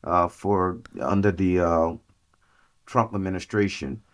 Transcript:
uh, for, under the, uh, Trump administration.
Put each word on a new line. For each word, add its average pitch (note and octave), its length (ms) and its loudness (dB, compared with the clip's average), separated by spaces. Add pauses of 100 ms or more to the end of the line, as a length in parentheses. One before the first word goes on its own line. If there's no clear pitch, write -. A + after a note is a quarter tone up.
uh, F2 240 2
for, F#2 520 -2 (200)
under G2 300 2
the, F2+ 300 2
uh, E2 320 2 (920)
Trump A2+ 280 -2
administration. F#2+ 880 -2 (120)